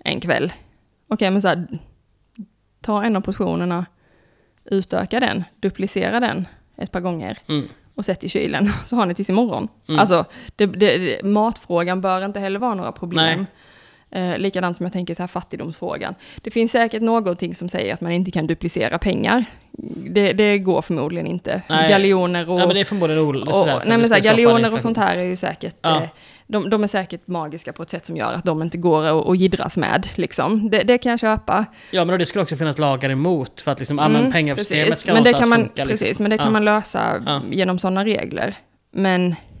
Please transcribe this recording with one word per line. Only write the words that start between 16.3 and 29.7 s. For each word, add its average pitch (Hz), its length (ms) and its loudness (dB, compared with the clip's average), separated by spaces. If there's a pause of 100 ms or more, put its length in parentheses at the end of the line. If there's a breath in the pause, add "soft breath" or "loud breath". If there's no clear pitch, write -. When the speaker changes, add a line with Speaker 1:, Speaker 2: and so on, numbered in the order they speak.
Speaker 1:
Det 226 80 -10
finns 226 220 0
säkert 226 300 0
någonting 196 520 0
som 175 140 -10
säger 104 260 -4
att - 60 -10
man 170 120 -4
inte 180 180 0
kan 160 160 -2
duplicera 165 520 -2
pengar. 220 460 0 (640 loud breath)
Det, 196 220 4
det 208 260 4
går 180 240 2
förmodligen 160 440 -4
inte. 175 420 -6
Speaker 2:
Nej. 160 220 4
Speaker 1:
Galjoner 180 600 4
och, 180 100 2
Speaker 2:
Ja, 175 60 6
men 180 80 4
det 202 60 2
är 190 40 2
förmodligen 165 380 0
ol-, 139 260 0
Speaker 1:
och, 151 60 2
Speaker 2:
sådär, 170 260 4
för - 80 0
Speaker 1:
nej, 226 80 6
Speaker 2:
det 233 40 6
Speaker 1:
men 233 80 4
så 226 60 4
här, 190 60 6
Speaker 2:
ska 208 80 4
skapa 220 120 6
en 240 40 6
Speaker 1:
galjoner 233 100 8
och 233 60 4
Speaker 2:
inflation. 226 200 0
Speaker 1:
sånt 226 160 -2
här 190 200 2
är 180 60 -2
ju 180 140 -4
säkert, 165 440 -8
Speaker 2:
Ja. 160 220 0
Speaker 1:
eh, 165 60 -8 (380 loud breath)
de, 202 240 -2
de 214 140 2
är 202 40 -2
säkert 180 380 -6
magiska 160 460 -8
på - 100 -14
ett 165 80 -12
sätt 170 160 -10
som 165 100 -8
gör 117 180 -2
att 170 100 -6
de 160 180 0
inte 170 160 -6
går 165 260 2
att, 156 240 2
att 180 100 4
jiddras - 380 0